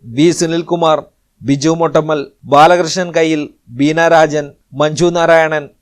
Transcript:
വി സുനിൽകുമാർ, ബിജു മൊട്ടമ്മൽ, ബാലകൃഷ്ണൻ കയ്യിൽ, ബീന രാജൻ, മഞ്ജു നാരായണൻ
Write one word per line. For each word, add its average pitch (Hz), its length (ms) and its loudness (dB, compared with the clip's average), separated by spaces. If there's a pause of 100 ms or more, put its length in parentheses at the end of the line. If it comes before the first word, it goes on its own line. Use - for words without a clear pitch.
വി 139 260 0
സുനിൽകുമാർ, 165 720 -2 (400)
ബിജു 135 260 -2
മൊട്ടമ്മൽ, 156 580 -2 (180)
ബാലകൃഷ്ണൻ 165 720 2
കയ്യിൽ, 160 340 -2 (200)
ബീന 151 400 0
രാജൻ, 151 420 2 (220)
മഞ്ജു 151 340 -2
നാരായണൻ 160 640 0 (120)